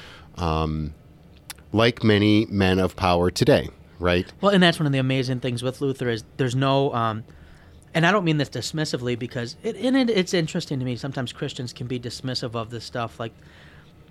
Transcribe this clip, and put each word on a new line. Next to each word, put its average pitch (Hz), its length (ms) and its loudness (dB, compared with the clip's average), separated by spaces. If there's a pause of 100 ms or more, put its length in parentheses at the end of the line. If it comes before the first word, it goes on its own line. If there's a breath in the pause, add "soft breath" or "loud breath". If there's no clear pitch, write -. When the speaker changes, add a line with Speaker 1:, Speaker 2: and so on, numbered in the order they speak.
(360 loud breath)
Speaker 1:
um, 78 580 -2 (760)
like 117 320 2
many 107 420 6
men 95 320 2
of 92 180 0
power 90 340 4
today, 113 380 2 (300)
right? 90 420 0
Speaker 2:
Well, 202 140 4
and 180 80 6
that's 175 160 4
one 156 80 0
of 139 60 0
the 135 80 2
amazing 131 400 -2
things 120 220 -4
with 127 180 -4
Luther 135 280 -2
is 110 140 -2 (140)
there's 127 180 0
no, 135 400 2
um, 113 300 -2 (680 soft breath)
and 165 140 2
I 185 60 4
don't 202 120 2
mean 160 140 2
this 135 100 -2
dismissively 123 680 -4
because, 120 460 -8
it, 220 120 -6
and 254 200 0
it, 254 120 2
it's 190 260 0
interesting 160 440 -2
to 127 60 -4
me, 127 100 -4
sometimes 131 380 -6
Christians - 400 -10
can 123 160 -10
be 127 100 -4
dismissive 123 560 -8
of 113 160 -6
this 117 140 -12
stuff. 117 340 -8
Like, 113 140 -8 (800 loud breath)